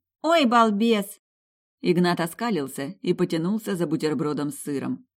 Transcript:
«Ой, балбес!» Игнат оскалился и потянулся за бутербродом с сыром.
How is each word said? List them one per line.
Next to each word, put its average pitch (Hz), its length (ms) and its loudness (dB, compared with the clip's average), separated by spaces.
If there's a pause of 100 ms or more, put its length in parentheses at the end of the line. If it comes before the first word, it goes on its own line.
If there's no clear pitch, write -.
(220)
«Ой, 320 240 4
балбес!» 220 760 2 (600)
Игнат 175 400 2
оскалился 160 840 -4
и - 100 0
потянулся 180 640 -2
за 170 100 -2
бутербродом 147 640 -2
с 139 60 -14
сыром. 127 500 -6 (120)